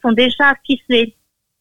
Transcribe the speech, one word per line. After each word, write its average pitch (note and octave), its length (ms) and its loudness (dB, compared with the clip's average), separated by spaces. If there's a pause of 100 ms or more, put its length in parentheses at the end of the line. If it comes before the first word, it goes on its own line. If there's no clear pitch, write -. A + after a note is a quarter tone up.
sont A#3+ 100 0
déjà B3+ 420 0 (120)
ficelées A#3+ 500 -2 (440)